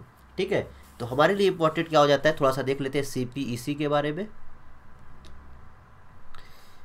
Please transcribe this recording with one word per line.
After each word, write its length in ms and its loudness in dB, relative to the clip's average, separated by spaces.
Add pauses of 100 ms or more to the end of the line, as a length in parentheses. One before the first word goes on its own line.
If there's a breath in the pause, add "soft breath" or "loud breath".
(360)
ठीक 160 -2
है। 300 -4 (180)
तो 60 -6
हमारे 280 4
लिए 120 4
इंपॉर्टेंट 420 2
क्या 120 6
हो 60 8
जाता 220 6
है, 120 4
थोड़ा 100 6
सा 120 0
देख 180 0
लेते 180 -2
हैं 60 0
सीपीईसी 720 -4
के 140 -2
बारे 240 2
में। 160 -6 (2500 soft breath)